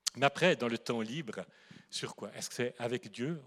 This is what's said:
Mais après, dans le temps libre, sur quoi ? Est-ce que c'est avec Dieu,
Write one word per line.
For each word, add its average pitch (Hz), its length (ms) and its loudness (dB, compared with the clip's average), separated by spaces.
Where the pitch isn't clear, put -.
Mais 123 100 4
après, 147 300 6
dans 120 140 0
le 113 80 2
temps 117 240 0
libre, 110 440 -4
sur - 260 -6
quoi ? 104 200 -10
Est-ce - 140 -6
que - 60 -10
c'est 123 240 -2
avec 117 320 -4
Dieu, 139 360 -4